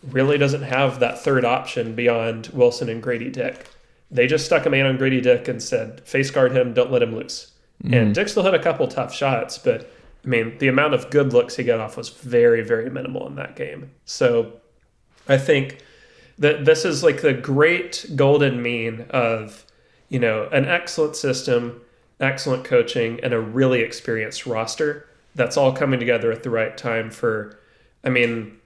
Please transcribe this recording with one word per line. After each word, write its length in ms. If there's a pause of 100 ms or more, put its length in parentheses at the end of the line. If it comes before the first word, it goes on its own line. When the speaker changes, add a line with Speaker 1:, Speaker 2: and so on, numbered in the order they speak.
(120)
Speaker 1:
really 260
doesn't 260
have 360
that 240
third 220
option 500
beyond 520
Wilson 420
and 120
Grady 280
Dick. 360 (460)
They 160
just 180
stuck 200
a 40
man 160
on 120
Grady 240
Dick 260
and 160
said, 420
"Face 240
guard 220
him, 220
don't 180
let 100
him 140
loose." 360 (320)
Speaker 2:
Mm-hmm. 100
Speaker 1:
And 220
Dick 120
still 160
had 100
a 80
couple 280
tough 240
shots, 440
but, 320 (360)
I 20
mean, 320
the 80
amount 260
of 160
good 220
looks 240
he 80
got 160
off 160
was 140
very, 520
very 280
minimal 380
in 80
that 200
game. 340 (160)
So 480 (760)
I 100
think 420 (580)
that 280
this 200
is, 180
like, 180
the 120
great 720 (100)
golden 460
mean 480
of, 560 (440)
you 100
know, 320
an 140
excellent 500
system, 680 (380)
excellent 460
coaching, 580
and 100
a 60
really 420
experienced 640
roster 640 (260)
that's 240
all 140
coming 280
together 320
at 120
the 80
right 260
time 320
for, 480 (460)
I 60
mean 560